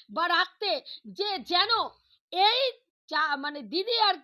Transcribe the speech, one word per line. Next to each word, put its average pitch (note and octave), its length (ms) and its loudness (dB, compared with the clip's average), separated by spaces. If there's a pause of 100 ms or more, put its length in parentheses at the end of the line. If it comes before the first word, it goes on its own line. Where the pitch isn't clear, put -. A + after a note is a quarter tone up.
(100)
বা D#4+ 180 0
রাখতে F4+ 420 0 (360)
যে F#4+ 320 -4
যেন F4 320 0 (600)
এই G#4+ 280 4 (480)
চা-, D4+ 280 0
মানে D4 260 -6
দিদি F#4+ 380 -2
আর G4 240 2